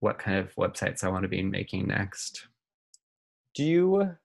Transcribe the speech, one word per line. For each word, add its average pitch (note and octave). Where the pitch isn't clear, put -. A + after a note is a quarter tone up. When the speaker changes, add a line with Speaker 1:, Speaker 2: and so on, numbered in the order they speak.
Speaker 1:
what -
kind G2
of F#2
websites -
I F#2
wanna F#2
be F#2
making F#2+
next. -
Speaker 2:
Do C#3
you, F3+